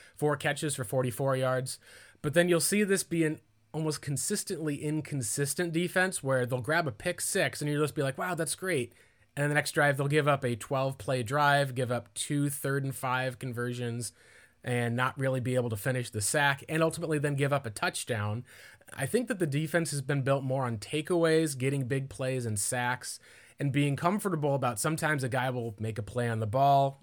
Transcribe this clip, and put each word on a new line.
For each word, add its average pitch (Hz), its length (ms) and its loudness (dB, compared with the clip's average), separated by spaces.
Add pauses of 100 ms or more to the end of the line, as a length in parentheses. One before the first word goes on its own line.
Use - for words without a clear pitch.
(160)
four 147 200 2
catches 147 400 -2
for 131 80 -4
forty-four 131 520 0
yards. 127 420 0 (440)
But 147 120 -2
then 175 140 6
you'll 170 120 6
see 208 240 2
this 190 180 2
be 165 220 0
an 156 160 -2 (320)
almost 156 280 -2
consistently 151 760 -4
inconsistent 147 960 -2
defense 185 500 0
where 131 240 2
they'll 127 160 -2
grab 156 240 0
a 127 60 -4
pick 175 280 -4
six - 400 0
and 147 80 -2
you'll 147 140 2
just 143 140 -2
be 151 60 0
like, 135 140 -2
"Wow, 180 200 -4
that's 160 180 -2
great." 170 400 -2 (420)
And 143 60 0
then 147 80 2
the 147 60 2
next 147 160 0
drive, 143 240 4
they'll 143 100 0
give 147 220 4
up 139 160 4
a 120 120 0
twelve 135 400 -2
play 131 280 -2
drive, 143 500 4
give 120 160 -2
up 120 240 -4
two 143 340 0
third 139 360 -2
and 135 100 -4
five 131 460 -2
conversions, 120 720 -4 (520)
and 120 320 0
not 127 220 0
really 131 220 0
be 123 160 0
able 120 140 2
to 110 60 -2
finish 127 320 -2
the 107 140 -4
sack, 143 460 2
and 160 160 2
ultimately 160 340 0
then 143 160 0
give 139 180 2
up 139 140 0
a 113 40 -6
touchdown. 110 720 -2 (520)
I 139 80 -2
think 233 220 0
that 202 140 -2
the 165 80 2
defense 156 420 0
has 143 100 -4
been 139 220 0
built 135 220 2
more 131 200 0
on 117 140 -2
takeaways, 160 800 2
getting 135 300 0
big 135 200 -2
plays 131 380 -4
and 110 100 -2
sacks, 123 640 -2 (400)
and 143 140 0
being 143 240 2
comfortable 165 580 0
about 123 240 0
sometimes 156 460 0
a 127 40 0
guy 127 220 0
will 117 300 -4
make 110 180 -4
a 113 60 -4
play 120 240 -2
on 113 100 0
the 110 80 0
ball. 139 560 4